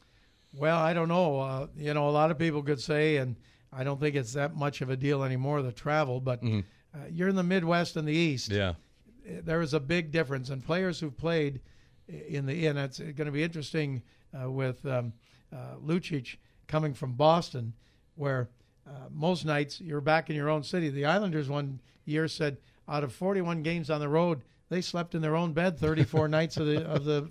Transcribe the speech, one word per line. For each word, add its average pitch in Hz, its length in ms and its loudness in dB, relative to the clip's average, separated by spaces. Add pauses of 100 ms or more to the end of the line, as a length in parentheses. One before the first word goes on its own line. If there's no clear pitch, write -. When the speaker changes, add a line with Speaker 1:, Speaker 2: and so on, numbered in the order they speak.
(540)
Speaker 1:
Well, 156 240 2
I - 160 2
don't 165 140 0
know. 165 320 2
Uh, 135 260 -4 (100)
you 147 160 -4
know, 147 160 2
a - 20 2
lot 151 200 6
of 151 80 -2
people 151 240 0
could 139 180 -2
say, 151 380 2
and 127 180 -2 (380)
I 131 100 -4
don't 139 160 -2
think 147 160 2
it's 120 160 -2
that 143 240 -2
much 143 240 -2
of 131 80 -4
a 131 80 0
deal 139 260 2
anymore, 135 380 0
the 127 100 -2
travel, 147 520 0
but, 123 200 -2
Speaker 2:
Mm-hmm. 110 180 2 (380)
Speaker 1:
uh, 139 140 -14
you're 175 160 0
in 190 80 4
the 185 60 2
Midwest 175 540 2
and 151 120 -2
the 151 60 2
East. 156 360 2
Speaker 2:
Yeah. 98 220 2 (520)
Speaker 1:
There 165 360 -2
is 156 140 0
a 156 60 4
big 156 300 0
difference, 139 380 -2
and 135 160 -6
players 180 340 0
who've 147 180 -6
played 147 440 0 (480)
in 151 380 -6
the, 139 200 0
and 143 120 2
it's 139 200 -4
gonna 151 320 -6
be 143 120 0
interesting, 151 600 -4 (300)
uh, 131 180 -6
with, 131 360 -4
um, 123 260 -2 (400)
uh, 127 320 -14
Lucic 156 520 -2 (300)
coming 156 280 0
from 127 180 -6
Boston, 143 640 4 (400)
where, 135 340 -2 (380)
uh, 131 260 -16
most 156 320 0
nights 147 380 -2
you're 147 180 -6
back 160 300 2
in 156 40 -2
your 147 140 0
own 156 140 2
city. 170 260 -2
The 139 160 -2
Islanders 160 460 2
one 143 280 -4 (280)
year 156 200 0
said 147 300 -2 (320)
out 147 160 0
of 123 80 -4
forty-one 175 500 0
games 165 280 -2
on 151 100 0
the 147 80 -2
road, 160 340 2 (280)
they 180 100 0
slept 170 340 -4
in 165 60 0
their 156 160 2
own 170 160 0
bed 170 260 2
thirty-four 156 500 4
<laughs> 156 100 4
nights 165 180 0
of 160 100 0
the, 151 200 2
of 151 180 0
the 147 260 2